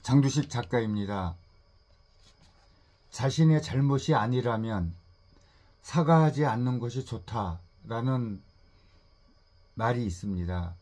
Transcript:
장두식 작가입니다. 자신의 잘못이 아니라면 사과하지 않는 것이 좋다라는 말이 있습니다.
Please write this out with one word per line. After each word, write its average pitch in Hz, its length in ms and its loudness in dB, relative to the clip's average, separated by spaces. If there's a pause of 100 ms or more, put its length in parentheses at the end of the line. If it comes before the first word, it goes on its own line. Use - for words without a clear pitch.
장두식 135 420 4
작가입니다. 104 840 -4 (1800)
자신의 151 500 4
잘못이 139 540 2
아니라면 110 760 0 (880)
사과하지 156 640 4
않는 123 340 0
것이 123 240 -6
좋다라는 113 1400 -6 (1300)
말이 120 300 -2
있습니다. 87 760 -4